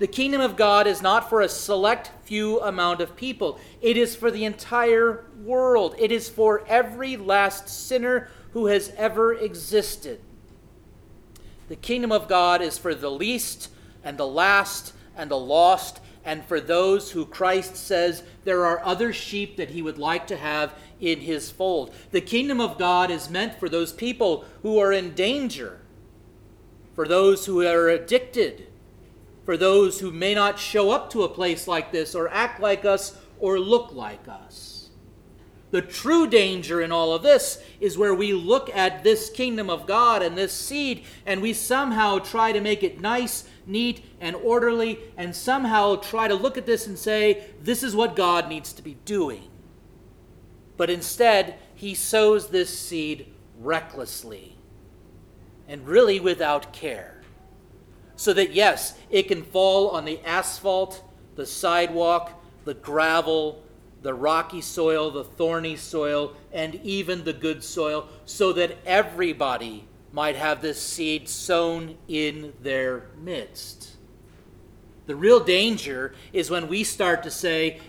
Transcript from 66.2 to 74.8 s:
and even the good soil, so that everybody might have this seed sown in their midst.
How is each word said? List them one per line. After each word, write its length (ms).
and 320
even 400
the 80
good 320
soil, 420
so 280
that 240
everybody 1000
might 240
have 260
this 180
seed 480
sown 680
in 460
their 480
midst. 760